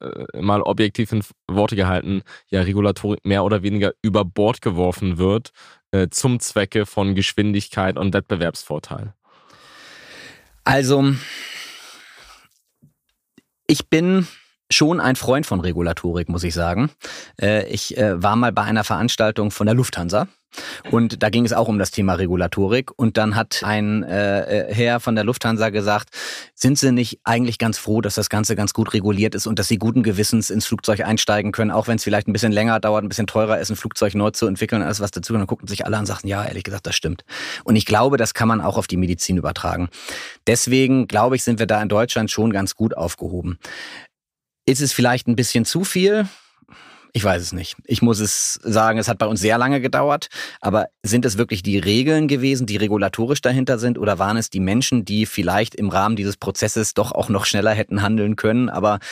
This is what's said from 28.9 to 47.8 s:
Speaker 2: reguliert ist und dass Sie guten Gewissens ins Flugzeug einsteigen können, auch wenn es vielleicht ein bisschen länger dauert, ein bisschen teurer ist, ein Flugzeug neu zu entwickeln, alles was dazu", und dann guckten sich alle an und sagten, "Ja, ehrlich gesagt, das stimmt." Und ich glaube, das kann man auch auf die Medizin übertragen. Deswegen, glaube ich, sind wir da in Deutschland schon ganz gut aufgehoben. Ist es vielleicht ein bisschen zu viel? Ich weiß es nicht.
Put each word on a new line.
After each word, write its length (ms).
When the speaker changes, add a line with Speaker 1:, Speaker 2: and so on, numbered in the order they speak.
Speaker 2:
reguliert 420
ist 100
und 140
dass 80
Sie 100
guten 240
Gewissens 480
ins 160
Flugzeug 360
einsteigen 500
können, 180
auch 180
wenn 100
es 60
vielleicht 240
ein 60
bisschen 180
länger 280
dauert, 240
ein 60
bisschen 180
teurer 320
ist, 100
ein 60
Flugzeug 400
neu 160
zu 160
entwickeln, 340
alles 180
was 120
dazu", 220
und 80
dann 60
guckten 200
sich 180
alle 120
an 40
und 60
sagten, 200
"Ja, 160
ehrlich 200
gesagt, 240
das 80
stimmt." 280
Und 100
ich 100
glaube, 320
das 160
kann 140
man 140
auch 160
auf 100
die 100
Medizin 400
übertragen. 520
Deswegen, 600
glaube 280
ich, 80
sind 160
wir 80
da 160
in 60
Deutschland 420
schon 200
ganz 220
gut 240
aufgehoben. 640
Ist 140
es 120
vielleicht 340
ein 80
bisschen 280
zu 200
viel? 440
Ich 100
weiß 180
es 120
nicht. 320